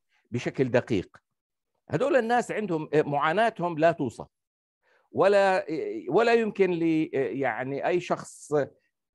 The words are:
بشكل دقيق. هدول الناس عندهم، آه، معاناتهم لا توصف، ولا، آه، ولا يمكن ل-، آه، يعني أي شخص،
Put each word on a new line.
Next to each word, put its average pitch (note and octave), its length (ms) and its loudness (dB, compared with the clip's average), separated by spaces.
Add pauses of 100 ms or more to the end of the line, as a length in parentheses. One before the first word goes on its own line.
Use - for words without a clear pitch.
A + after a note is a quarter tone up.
(320)
بشكل B2+ 400 -2
دقيق. G#2 460 0 (720)
هدول C4 260 0
الناس A#3 360 0
عندهم، F3 420 -4
آه، D3+ 80 4
معاناتهم E3 800 0
لا E3 120 4
توصف، B2 360 -6 (840)
ولا، G3 600 2
آه، G#2+ 380 -6
ولا A3+ 240 4
يمكن G3+ 380 2
ل-، D#3+ 440 0
آه، - 20 0
يعني C3 680 -4
أي F3 120 0
شخص، - 540 -8 (600)